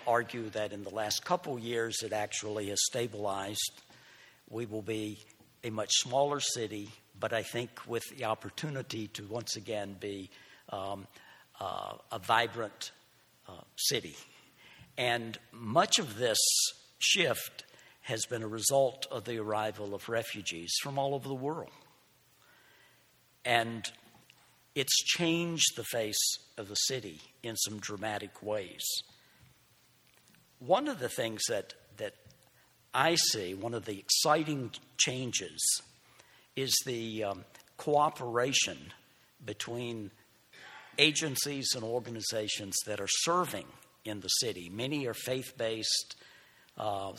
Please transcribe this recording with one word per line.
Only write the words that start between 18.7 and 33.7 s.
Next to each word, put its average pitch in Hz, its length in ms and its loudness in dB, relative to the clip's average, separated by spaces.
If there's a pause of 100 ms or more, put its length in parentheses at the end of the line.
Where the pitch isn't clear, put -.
of 120 140 -6
the 117 140 -2
arrival 107 560 -2
of - 140 -8
refugees 104 720 -2
from 139 160 -4
all 139 160 2
over 135 140 -2
the 135 80 -2
world. 135 380 -4 (1700)
And 117 400 4 (920)
it's - 260 2
changed 170 720 2
the 117 80 -6
face - 540 0 (200)
of 101 100 -8
the 104 60 -6
city 104 440 0 (240)
in 113 140 -6
some 107 220 -2
dramatic 101 640 -6
ways. 101 420 -4 (1700)
One 190 280 4
of 247 140 -4
the 123 80 -2
things 113 400 -2
that 107 260 -2 (1160)
I 156 240 4
see 95 380 2
one 117 200 -6